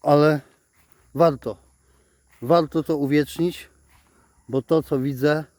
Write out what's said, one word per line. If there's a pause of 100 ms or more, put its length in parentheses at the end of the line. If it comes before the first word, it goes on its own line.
ale (720)
warto. (840)
Warto
to
uwiecznić, (800)
bo
to,
co
widzę (160)